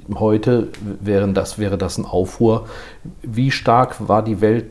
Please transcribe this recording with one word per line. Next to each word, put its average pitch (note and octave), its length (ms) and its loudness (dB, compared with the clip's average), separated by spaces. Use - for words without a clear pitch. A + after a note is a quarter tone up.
Heute G#2+ 540 2
wären G2+ 520 0
das, F#2+ 240 -2
wäre G2+ 200 -2
das F2 200 -4
ein A2+ 80 -4
Aufruhr. A2 640 0
Wie B2 300 0
stark B2+ 440 2
war G#2+ 140 4
die G#2+ 180 -2
Welt A2+ 300 2